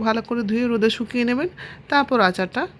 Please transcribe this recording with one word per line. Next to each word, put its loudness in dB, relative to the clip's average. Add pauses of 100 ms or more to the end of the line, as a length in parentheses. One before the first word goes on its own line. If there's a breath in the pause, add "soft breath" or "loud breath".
ভালো 0
করে -2
ধুয়ে 0
রোদে 2
শুকিয়ে -2
নেবেন, 0 (420 loud breath)
তারপর 2 (120)
আচারটা -2 (180)